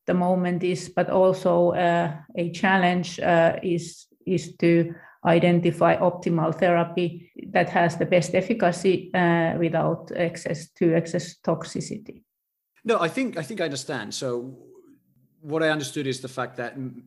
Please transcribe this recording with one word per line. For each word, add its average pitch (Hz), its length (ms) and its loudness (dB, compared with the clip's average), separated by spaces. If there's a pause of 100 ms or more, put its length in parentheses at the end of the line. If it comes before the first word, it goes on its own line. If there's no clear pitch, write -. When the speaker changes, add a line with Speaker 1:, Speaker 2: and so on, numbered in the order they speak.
Speaker 1:
the 175 60 0
moment 180 500 0
is, 180 240 -4
but 180 220 -2
also, 185 600 4
uh, 170 440 0 (220)
a 175 140 -4
challenge, 180 680 0
uh, 170 420 4
is, 170 440 -4 (200)
is 175 340 -4
to 170 360 4 (280)
identify 170 720 4
optimal 170 600 0
therapy 175 720 0 (180)
that 180 200 0
has 170 260 2
the 180 120 -2
best 180 260 2
efficacy, 185 800 0
uh, 170 460 2
without 160 560 -2
excess, 170 560 -6
to 165 240 2
excess 170 400 -2 (100)
toxicity. - 800 -6 (600)
Speaker 2:
No, 220 160 0
I 170 80 0
think, 214 300 -4
I 160 60 -6
think 196 180 -8
I 170 40 0
understand. 135 500 -8
So 127 420 -8 (840)
what 156 220 -4
I 160 80 2
understood 147 380 -4
is 131 120 -4
the 127 80 -12
fact 123 300 -8
that 120 160 -8
m-, 127 340 -12